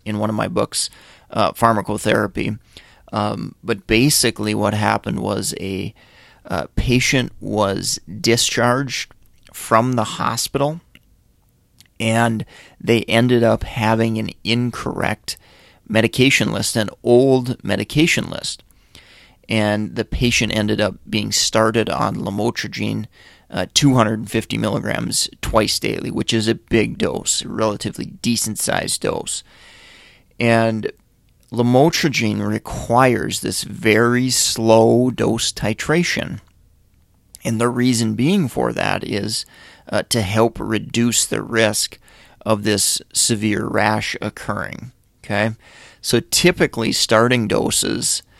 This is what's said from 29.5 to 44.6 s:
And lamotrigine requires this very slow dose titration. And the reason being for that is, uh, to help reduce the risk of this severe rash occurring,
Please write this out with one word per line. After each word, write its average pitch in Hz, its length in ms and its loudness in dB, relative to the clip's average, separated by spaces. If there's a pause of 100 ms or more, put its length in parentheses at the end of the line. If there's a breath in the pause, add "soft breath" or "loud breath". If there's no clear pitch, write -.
And 113 540 2 (580)
lamotrigine 120 960 2
requires 117 920 0
this - 240 -6
very 117 640 2
slow 117 800 4
dose 113 400 -2
titration. - 920 -2 (1000)
And 113 160 -2
the 120 120 2
reason 120 440 2
being 147 340 2
for 117 260 -2
that - 280 -2
is, 107 440 -6 (420 loud breath)
uh, - 220 -2
to 120 100 0
help 110 400 0
reduce 113 640 0
the 107 160 -4
risk 107 580 0 (460 soft breath)
of 104 200 0
this 104 360 0 (140)
severe 104 520 0
rash 107 540 0
occurring, - 720 -8 (320)